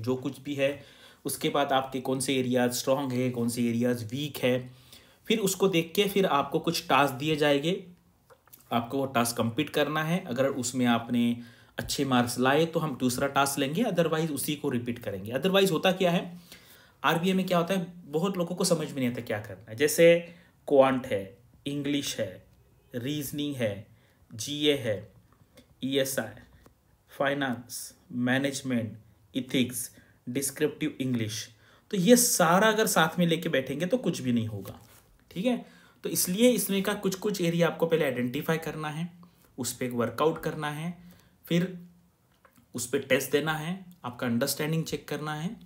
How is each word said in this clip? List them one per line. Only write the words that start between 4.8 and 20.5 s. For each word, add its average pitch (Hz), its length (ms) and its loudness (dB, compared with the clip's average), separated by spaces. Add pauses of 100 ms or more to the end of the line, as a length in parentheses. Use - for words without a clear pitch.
फिर 226 120 4
उसको 190 280 2
देख 165 280 0
के 202 100 4
फिर 190 200 2
आपको 143 340 0
कुछ - 280 -4
टास्क 135 260 4
दिए 151 220 -2
जाएंगे, 147 460 2 (920)
आपको 117 260 -2
वो 139 80 -2
टास्क 120 300 0
कंप्लीट 117 340 -2
करना 151 340 0
है। 175 200 -2
अगर 127 300 0
उसमें 127 320 -2
आपने 120 500 2 (420)
अच्छे 135 260 -2
मार्क्स 123 340 2
लाए 139 280 4
तो 165 140 -2
हम 147 160 -4
दूसरा 127 320 0
टास्क 139 300 0
लेंगे, 151 260 0
otherwise 165 460 0
उसी 147 240 -4
को 143 160 -4
रिपीट 120 280 -4
करेंगे। 101 340 -8
Otherwise 185 400 2
होता 180 200 2
क्या 180 180 2
है, - 300 -4 (640)
आरबीआई 165 340 2
में 180 100 0
क्या 180 120 2
होता 175 160 0
है, 180 120 -2 (200)
बहुत 175 300 -2
लोगों 175 200 -2
को 196 80 0
समझ 156 240 0
में 139 80 -10
नहीं 123 140 0
आता 120 120 -6
क्या 113 180 -4
करना 98 300 -14
है। 110 60 -12
जैसे 165 380 6 (540)